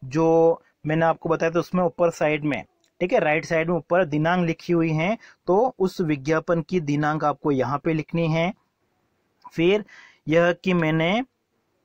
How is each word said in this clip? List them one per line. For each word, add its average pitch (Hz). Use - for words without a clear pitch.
जो 165
मैंने 160
आपको 160
बताया 165
था 170
उसमें 180
ऊपर 170
साइड 151
में, 131
ठीक 185
है, 247
राइट 156
साइड 160
में 175
ऊपर 175
दिनांक 160
लिखी 165
हुई 165
है 165
तो 220
उस 185
विज्ञापन 160
की 180
दिनांक 147
आपको 147
यहाँ 127
पे 165
लिखनी 165
है। 165
फिर 190
यह 170
कि 185
मैंने 165